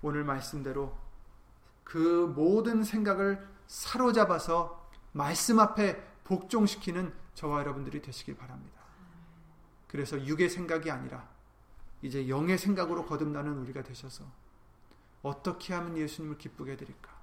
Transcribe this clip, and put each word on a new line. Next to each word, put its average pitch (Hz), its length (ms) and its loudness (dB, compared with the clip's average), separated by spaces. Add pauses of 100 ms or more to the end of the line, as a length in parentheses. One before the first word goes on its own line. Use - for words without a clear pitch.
오늘 147 240 -2
말씀대로 135 720 -4 (880)
그 170 500 4
모든 214 480 6
생각을 196 640 2 (200)
사로잡아서 190 1200 2 (240)
말씀 170 460 4
앞에 202 440 4 (220)
복종시키는 185 880 0 (200)
저와 147 260 -2
여러분들이 139 400 -6
되시길 135 340 -12
바랍니다. 135 460 -16 (1040)
그래서 143 380 -4
육의 156 240 2
생각이 165 420 -4
아니라 127 380 -10 (720)
이제 135 260 -4
영의 156 300 0
생각으로 175 480 0
거듭나는 147 540 -4
우리가 131 240 -8
되셔서 127 420 -14 (960)
어떻게 175 520 -6
하면 170 240 -4
예수님을 151 400 -4
기쁘게 135 360 -10
해드릴까? - 500 -16